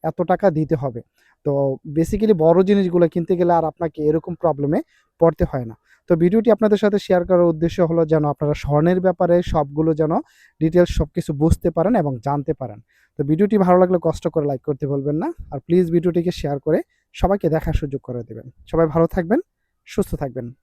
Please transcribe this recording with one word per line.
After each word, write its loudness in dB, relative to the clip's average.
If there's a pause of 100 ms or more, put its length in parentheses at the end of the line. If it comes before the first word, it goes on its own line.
এত -8 (120)
টাকা 2 (100)
দিতে 0
হবে। -6 (440)
তো 0 (440)
basically 2
বড় 6 (100)
জিনিসগুলো 2
কিনতে -2
গেলে 2
আর 0
আপনাকে -8 (100)
এরকম -2 (100)
প্রবলেমে 0 (420)
পড়তে 2
হয় -6
না। -16 (320)
তো 0 (100)
ভিডিওটি 4
আপনাদের 2
সাথে 0
শেয়ার 2
করার 4
উদ্দেশ্য -2 (120)
হলো 0 (100)
যেন 2 (100)
আপনারা -2 (100)
স্বর্ণের 2
ব্যাপারে 2 (180)
সবগুলো 0 (100)
যেন 0 (480)
ডিটেলস 2
সব 0
কিছু -6 (100)
বুঝতে 2
পারেন 0
এবং -2 (140)
জানতে -4
পারেন। -14 (360)
তো -8
ভিডিওটি 2 (100)
ভালো 6
লাগলে 2 (100)
কষ্ট -4 (100)
করে -2
লাইক -6
করতে -4
ভুলবেন -4
না, -4 (240)
আর -10
প্লিজ 2 (100)
ভিডিওটিকে 0
শেয়ার -6
করে 2 (360)
সবাইকে -2
দেখার -4
সুযোগ -8
করে -10
দেবেন। -16 (240)
সবাই 2
ভালো 2 (100)
থাকবেন, 0 (480)
সুস্থ -4 (100)
থাকবেন। -10 (160)